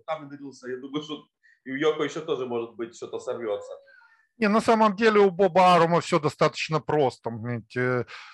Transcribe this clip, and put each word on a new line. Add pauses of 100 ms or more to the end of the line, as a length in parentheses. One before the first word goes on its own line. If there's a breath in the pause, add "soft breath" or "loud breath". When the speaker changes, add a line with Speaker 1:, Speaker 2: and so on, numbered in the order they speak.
Speaker 1:
там
не
договорился.
Я
думаю,
что (400 soft breath)
и
у
Йоко
еще
тоже,
может
быть,
что-то
сорвется. (680 soft breath)
Speaker 2:
Не,
на
самом
деле
у
Боба
Арума
все
достаточно
просто.
Ведь,
э, (300 loud breath)